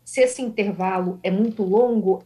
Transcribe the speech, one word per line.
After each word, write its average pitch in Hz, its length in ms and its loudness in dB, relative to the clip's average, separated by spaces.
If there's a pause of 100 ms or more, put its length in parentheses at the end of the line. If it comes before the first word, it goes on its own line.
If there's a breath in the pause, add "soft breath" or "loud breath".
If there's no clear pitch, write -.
se - 180 -2
esse 254 200 0
intervalo 185 840 -4
é 180 80 -2
muito 214 320 0
longo, 196 640 2